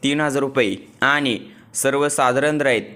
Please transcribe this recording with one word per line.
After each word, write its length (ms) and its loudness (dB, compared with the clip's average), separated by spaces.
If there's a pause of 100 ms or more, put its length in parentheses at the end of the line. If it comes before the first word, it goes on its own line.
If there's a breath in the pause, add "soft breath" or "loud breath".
तीन 180 0
हजार 200 0
रुपये 340 0 (280)
आणि 340 2 (380 loud breath)
सर्वसाधारण 840 0
दर 80 0
आहेत 160 2 (120)